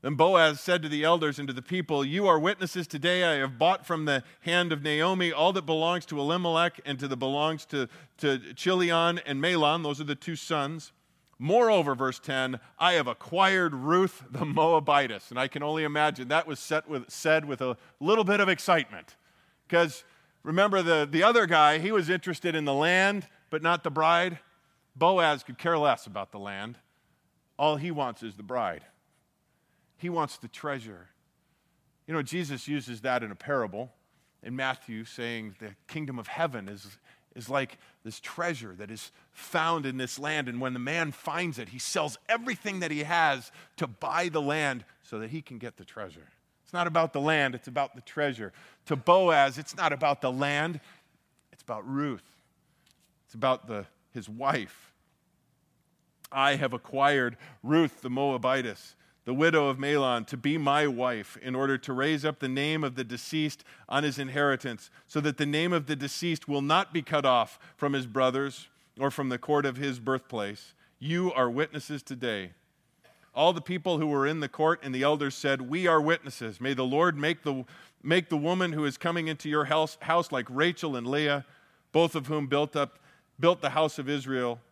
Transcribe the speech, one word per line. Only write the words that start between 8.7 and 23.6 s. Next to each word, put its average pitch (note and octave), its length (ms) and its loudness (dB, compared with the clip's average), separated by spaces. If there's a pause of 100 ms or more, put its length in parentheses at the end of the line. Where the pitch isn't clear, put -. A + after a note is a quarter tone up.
and C#3 240 -4
Mahlon." E3 400 2
Those D3 180 -4
are D#3 40 -6
the D3 100 -4
two D#3+ 220 -8
sons. D3+ 560 -6 (480)
"Moreover," F3+ 560 4
verse C3 240 -2
ten, C3 400 -4 (180)
"I F3+ 140 4
have D#3+ 160 2
acquired F#3 680 2
Ruth E3 560 2
the C3 140 -4
Moabitess." C#3+ 840 2
And B2 100 -4
I C3+ 80 0
can D3 160 -8
only D#3 180 -2
imagine D3 460 0
that D#3+ 180 2
was D3+ 140 -8
set D#3 280 -4
with, C#3 220 -8
said D#3 360 2
with C#3 140 -6
a B2+ 160 -2 (220)
little G#3 260 2
bit G3+ 140 2
of G3+ 100 4
excitement. D#3+ 680 0 (520)
'Cause E3+ 360 2 (380)
remember, F#3+ 380 2
the, E3 300 4
the D#3 120 2
other A3+ 220 6
guy, D#3 340 6
he F#3 140 -2
was F#3 160 0
interested F3 460 -2
in D#3 100 -2
the C#3+ 80 0
land, F#3 560 2 (220)
but D#3 120 -4